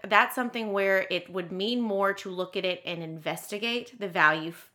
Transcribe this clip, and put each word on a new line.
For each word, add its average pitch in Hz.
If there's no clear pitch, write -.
that's 214
something 240
where 196
it 175
would 175
mean 214
more 196
to 196
look 180
at 185
it 180
and 170
investigate 196
the 202
value, 160
f-, -